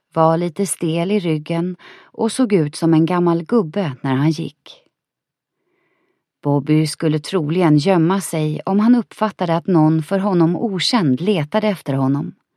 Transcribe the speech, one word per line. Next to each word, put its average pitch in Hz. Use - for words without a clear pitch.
var 165
lite 175
stel 170
i 214
ryggen 170
och -
såg 226
ut 151
som 165
en 160
gammal 170
gubbe 165
när 135
han 143
gick. -
Bobby 147
skulle 151
troligen 160
gömma 180
sig 156
om 196
han 233
uppfattade 196
att 165
någon 160
för 196
honom 180
okänd 180
letade 202
efter 170
honom. 139